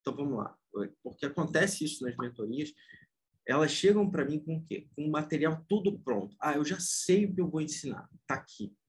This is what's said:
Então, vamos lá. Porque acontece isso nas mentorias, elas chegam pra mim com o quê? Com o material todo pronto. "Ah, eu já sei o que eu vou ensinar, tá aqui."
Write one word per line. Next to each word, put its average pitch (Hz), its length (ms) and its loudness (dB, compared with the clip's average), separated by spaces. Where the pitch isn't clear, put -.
Então, 127 140 -4
vamos 135 240 -2
lá. - 180 -8
Porque - 240 -8
acontece 160 580 0
isso 147 200 -4
nas 123 120 -6
mentorias, 120 560 -4
elas 147 280 4
chegam 208 360 6
pra - 160 0
mim 151 140 -2
com 160 200 -4
o - 60 -8
quê? - 300 -10
Com 147 100 -6
o 151 60 0
material 151 580 0
todo 202 300 2
pronto. 101 420 -4
"Ah, 151 140 0
eu 147 100 2
já - 140 -2
sei - 480 2
o 185 80 -2
que 180 60 0
eu 175 100 2
vou 156 100 -2
ensinar, 143 480 -6
tá 131 120 -2
aqui." - 360 -10